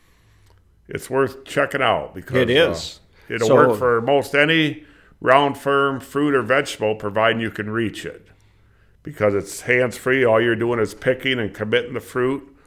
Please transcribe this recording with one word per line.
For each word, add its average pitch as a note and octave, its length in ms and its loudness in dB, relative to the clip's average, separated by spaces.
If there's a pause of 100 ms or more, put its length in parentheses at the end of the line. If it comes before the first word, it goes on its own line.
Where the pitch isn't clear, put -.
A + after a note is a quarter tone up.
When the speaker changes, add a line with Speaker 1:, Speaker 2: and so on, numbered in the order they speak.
(880)
Speaker 1:
it's - 220 -12
worth C3 380 -2
checking C#3 340 -2
out F#2+ 340 0
because, B2+ 220 -8
Speaker 2:
It A#2+ 140 2
is. C3 500 0 (300)
Speaker 1:
uh, A#2 60 -6
it'll A2+ 120 2
Speaker 2:
So C#3 60 6
Speaker 1:
work B2+ 240 6
for A#2+ 240 2
most C3+ 320 0
any D3+ 500 2 (380)
round C#3 340 4
firm C#3 420 0
fruit C#3+ 360 0
or B2+ 80 2
vegetable, A2 520 0
providing A2 460 0
you A2 100 -4
can G#2+ 200 -8
reach A2 340 -4
it, - 240 -14 (760)
because G#2 320 -2
it's - 280 -6
hands-free. B2+ 640 0
All A2+ 180 4
you're A#2 140 0
doing A#2 220 -2
is G#2+ 140 -2
picking B2+ 460 -2
and G#2 160 -6
committing A#2+ 400 -2
the A#2 60 -8
fruit B2+ 540 -4 (120)